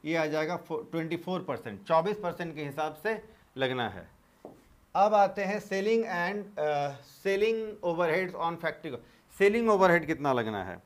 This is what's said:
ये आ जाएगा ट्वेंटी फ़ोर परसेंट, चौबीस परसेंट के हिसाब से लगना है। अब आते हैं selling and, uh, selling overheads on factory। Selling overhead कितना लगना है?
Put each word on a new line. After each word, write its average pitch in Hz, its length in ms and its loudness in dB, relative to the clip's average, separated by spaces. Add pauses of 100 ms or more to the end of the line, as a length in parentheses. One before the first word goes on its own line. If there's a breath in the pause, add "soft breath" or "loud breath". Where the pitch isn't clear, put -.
ये 156 120 -2
आ 160 100 2
जाएगा 156 360 -2
ट्वेंटी 160 560 -6
फ़ोर 180 260 -6
परसेंट, 104 400 -8
चौबीस 170 340 2
परसेंट 170 360 -6
के 151 100 -8
हिसाब 156 320 -6
से 214 260 -4 (340 loud breath)
लगना 127 320 0
है। 92 200 -12 (840 loud breath)
अब 208 200 4
आते 202 300 4
हैं 202 160 -2
selling 214 520 0
and, 185 460 -4
uh, 143 440 -2 (140)
selling 208 420 0 (260)
overheads 175 560 0
on 170 200 -4
factory। 151 360 -6 (400 soft breath)
Selling 220 340 4
overhead 175 360 6
कितना 147 260 0
लगना 110 320 0
है? 92 200 -10